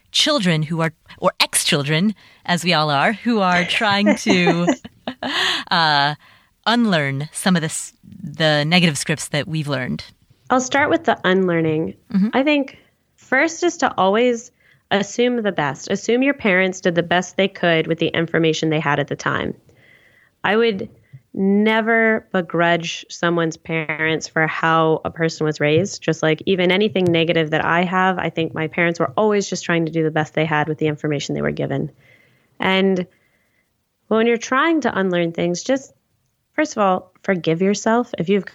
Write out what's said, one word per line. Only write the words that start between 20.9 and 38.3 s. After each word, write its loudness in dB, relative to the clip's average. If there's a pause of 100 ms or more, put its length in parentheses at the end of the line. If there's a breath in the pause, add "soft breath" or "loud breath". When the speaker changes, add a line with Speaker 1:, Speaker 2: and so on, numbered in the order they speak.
Speaker 2:
never 2
begrudge 0
someone's -2
parents -4
for 0
how 2
a -2
person -2
was -2
raised. 0
Just -2
like 0
even 2
anything 2
negative 2
that 0
I 2
have, 0
I -2
think -4
my -4
parents 0
were 0
always 0
just -6
trying 0
to -6
do -2
the 0
best -2
they 2
had 0
with -4
the -2
information -4
they -4
were 0
given. -4 (680 soft breath)
And 0 (1000)
when 2
you're 2
trying 0
to -2
unlearn 0
things, -4
just, -2 (640)
first -2
of 0
all, 0 (120)
forgive 0
yourself. 0
If -4
you've 2